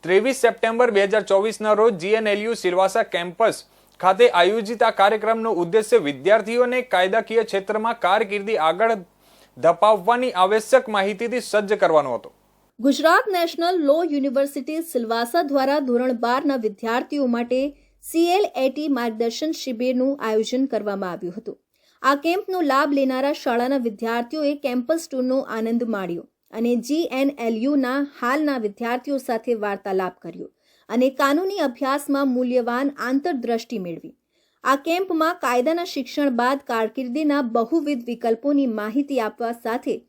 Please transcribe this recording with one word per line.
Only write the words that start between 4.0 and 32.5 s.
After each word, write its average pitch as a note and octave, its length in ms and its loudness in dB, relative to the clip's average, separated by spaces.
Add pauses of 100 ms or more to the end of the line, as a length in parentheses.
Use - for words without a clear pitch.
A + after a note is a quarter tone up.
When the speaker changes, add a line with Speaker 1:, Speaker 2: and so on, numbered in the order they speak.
Speaker 1:
આયોજિત G#3 540 2
આ A3+ 60 4
કાર્યક્રમનો A3 640 2
ઉદ્દેશ્ય G3 440 2
વિદ્યાર્થીઓને G#3+ 840 2
કાયદાકીય G#3+ 640 0
ક્ષેત્રમાં G#3+ 560 -4
કારકિર્દી G3+ 580 0
આગળ F3 360 2 (640)
ધપાવવાની G#3 760 4
આવશ્યક G#3+ 580 2
માહિતીથી G#3+ 500 -2
સજ્જ G#3 340 0
કરવાનો D#3+ 420 2
હતો. - 180 -10 (460)
Speaker 2:
ગુજરાત D#4+ 520 4
નેશનલ E4+ 500 0
લો D4+ 220 4
યુનિવર્સિટી C#4+ 800 -2
સિલવાસા A#3+ 600 -2
દ્વારા C#4 380 0
ધોરણ B3+ 340 0
બારના B3+ 420 0
વિદ્યાર્થીઓ A#3+ 680 -4
માટે B3 480 -2 (300)
સી E4+ 220 0
એલ F4+ 200 2 (100)
એ C4 140 0
ટી D4 180 -6
માર્ગદર્શન A#3 640 -2
શિબિરનું B3+ 720 -2
આયોજન A3+ 440 0
કરવામાં G3+ 460 -4
આવ્યું F3 260 -8
હતું. - 200 -14 (440)
આ C4+ 140 4
કેમ્પનો F4+ 460 -2
લાભ C#4+ 320 2
લેનારા C4+ 400 2
શાળાના B3+ 440 0
વિદ્યાર્થીઓએ A#3+ 800 -2
કેમ્પસ C#4 560 -2
ટૂરનો C4 280 0
આનંદ A3+ 440 -2
માણ્યો F#3+ 420 -4 (260)
અને A#3 240 0
જી D4 360 -2
એન C4+ 280 0
એલ A3+ 180 -2
યુના C4+ 500 0 (140)
હાલના C#4 360 0
વિદ્યાર્થીઓ A#3+ 600 -4
સાથે A#3+ 360 -4
વાર્તાલાપ G3 640 -4
કર્યો F3 300 -16 (420)
અને B3+ 200 2
કાનૂની D4+ 480 0
અભ્યાસમાં C#4 720 -2
મૂલ્યવાન B3 720 0